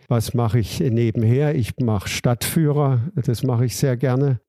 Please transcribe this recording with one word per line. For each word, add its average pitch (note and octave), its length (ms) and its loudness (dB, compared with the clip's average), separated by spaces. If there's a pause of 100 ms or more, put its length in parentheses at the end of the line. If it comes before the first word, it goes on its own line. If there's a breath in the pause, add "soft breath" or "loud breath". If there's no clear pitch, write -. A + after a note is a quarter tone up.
Was A#2 240 0
mache A#2 280 2
ich - 200 -6
nebenher? A#2+ 720 2
Ich B2 240 -4
mache A#2 300 -2
Stadtführer, C3+ 960 0 (140)
das A#2+ 260 -2
mache B2+ 240 0
ich A2+ 100 -4
sehr B2+ 220 0
gerne, C3 500 0